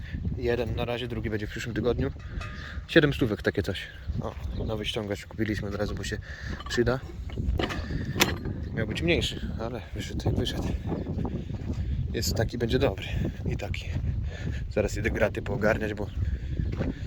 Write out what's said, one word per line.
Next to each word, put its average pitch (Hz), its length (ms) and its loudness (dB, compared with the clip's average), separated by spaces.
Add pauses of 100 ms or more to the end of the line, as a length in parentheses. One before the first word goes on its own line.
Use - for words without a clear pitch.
(380)
Jeden 120 380 2
na 120 80 0
razie, 120 240 -2
drugi 110 220 -2
będzie 104 160 0
w - 40 -4
przyszłym 117 240 -4
tygodniu. 120 360 2 (800)
Siedem 147 240 8
stówek 107 300 2
takie 101 200 4
coś. 92 240 -2 (340)
O, - 440 -4
nowy 107 220 -2
ściągacz 101 400 -2
kupiliśmy 104 420 0
od 98 60 -2
razu, 98 200 0
bo 98 100 -4
się 104 140 -2 (500)
przyda. 123 320 4 (1700)
Miał 113 120 2
być 107 160 -2
mniejszy, 160 460 2 (120)
ale 113 200 -4 (140)
wyszedł - 300 -4
jak - 100 4
wyszedł. - 340 0 (1400)
Jest - 240 0
taki, 117 220 0
będzie 120 200 4
dobry. 127 280 2 (400)
I - 100 0
taki. - 280 -4 (840)
Zaraz 104 260 2
idę 107 140 2
graty 107 320 2
poogarniać, 104 520 2
bo 95 120 -4 (1000)